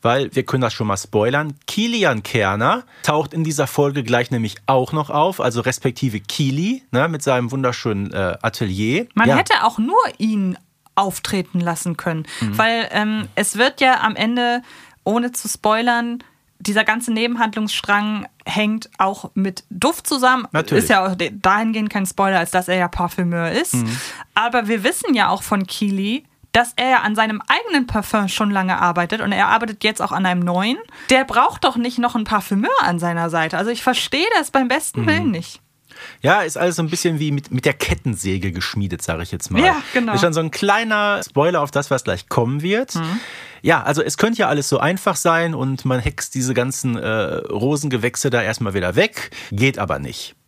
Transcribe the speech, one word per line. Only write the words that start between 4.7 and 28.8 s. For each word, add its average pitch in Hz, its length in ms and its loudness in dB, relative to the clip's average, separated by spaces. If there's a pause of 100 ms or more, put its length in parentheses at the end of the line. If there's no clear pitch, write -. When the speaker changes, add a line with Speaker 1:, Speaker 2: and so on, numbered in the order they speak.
Speaker 1:
noch 151 180 -2
auf, 165 300 0
also 120 200 0
respektive 120 600 -2
Kili, 160 720 -2
ne, 135 180 2
mit 156 140 -4
seinem 123 280 0
wunderschönen, 120 600 -2
äh, 92 300 -2
Atelier. 113 720 -2
Speaker 2:
Man 226 140 4
Speaker 1:
Ja. 269 80 6
Speaker 2:
hätte - 280 2
auch 233 140 0
nur 269 180 2 (220)
ihn 202 380 0 (400)
auftreten 190 640 -2
lassen 170 360 -2
können, 160 300 -4 (140)
Speaker 1:
Mhm. 104 180 -2
Speaker 2:
weil, 226 340 2
ähm, 214 420 0
es 202 240 -2
wird 262 220 2
ja 262 220 6
am 214 120 2
Ende, 240 480 0 (420)
ohne 240 280 0
zu - 160 -8
spoilern, 233 720 0 (380)
dieser 208 240 0
ganze 226 280 0
Nebenhandlungsstrang 214 1120 0 (200)
hängt 214 520 -2
auch 196 360 -2
mit 190 360 -2
Duft 233 360 -2
zusammen. 254 460 2
Speaker 1:
Natürlich. 160 320 2
Speaker 2:
Ist - 60 0
ja 190 160 4
auch 190 80 0
de-, 175 180 -2
dahingehend 214 580 0
kein 196 160 -2
Spoiler, 190 320 2
als 170 120 -2
dass 180 180 0
er 180 80 2
ja 180 120 2
Parfümeur 170 640 -2
ist. 330 220 -2
Speaker 1:
Mhm. 117 220 0 (380)
Speaker 2:
Aber 233 340 2
wir 220 160 0
wissen 330 300 0
ja 214 140 4
auch 185 140 -2
von 196 240 0
Kili, 202 580 -2 (280)
dass 240 240 -2
er 254 260 4
an 208 140 0
seinem 220 320 0
eigenen 320 380 0
Parfüm 208 420 -2
schon 208 220 0
lange 185 300 0